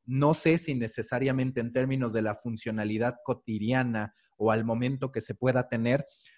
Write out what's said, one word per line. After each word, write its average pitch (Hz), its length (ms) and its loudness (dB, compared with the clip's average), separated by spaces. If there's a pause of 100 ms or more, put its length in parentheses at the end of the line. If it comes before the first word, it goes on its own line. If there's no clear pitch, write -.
no 143 300 2
sé 165 220 4
si 156 180 -4
necesariamente 131 840 -2
en 120 140 -4
términos 131 400 0
de 113 80 2
la 107 140 0
funcionalidad 110 800 -2 (100)
cotidiana 113 880 -2 (300)
o 110 80 6
al 113 140 2
momento 127 460 -2
que 117 100 -4
se - 140 -8
pueda 127 340 2
tener, 120 360 2 (320)